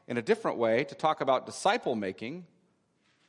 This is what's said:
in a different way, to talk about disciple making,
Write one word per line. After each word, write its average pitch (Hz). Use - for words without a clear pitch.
in 120
a 113
different 185
way, 117
to -
talk 156
about 127
disciple 185
making, 110